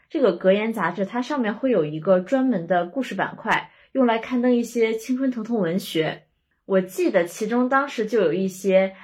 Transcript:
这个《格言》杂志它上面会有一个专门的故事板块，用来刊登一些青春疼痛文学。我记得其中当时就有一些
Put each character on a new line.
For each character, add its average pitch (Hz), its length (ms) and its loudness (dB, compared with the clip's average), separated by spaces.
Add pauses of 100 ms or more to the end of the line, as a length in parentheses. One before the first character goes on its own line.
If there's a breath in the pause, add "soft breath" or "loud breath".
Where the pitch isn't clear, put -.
这 320 120 -4
个 214 120 4
《格 185 200 2
言》 214 200 0
杂 180 180 -2
志 190 140 -4
它 233 160 -6
上 277 200 -4
面 214 120 0
会 262 180 -2
有 185 140 2
一 151 140 -6
个 185 220 4
专 262 260 0
门 190 200 0
的 175 200 2
故 254 160 -6
事 233 120 -8
板 190 220 -4
块， - 340 -2 (220 loud breath)
用 262 140 2
来 226 120 2
刊 240 220 -4
登 247 140 4
一 240 80 2
些 220 320 0
青 254 240 -4
春 269 120 0
疼 240 120 -6
痛 226 160 -2
文 175 200 0
学。 156 440 -4 (440)
我 190 140 4
记 311 300 -2
得 185 140 4
其 208 220 -6
中 247 220 0
当 277 200 0
时 220 180 -4
就 220 140 2
有 165 120 4
一 190 140 0
些 190 460 2 (100)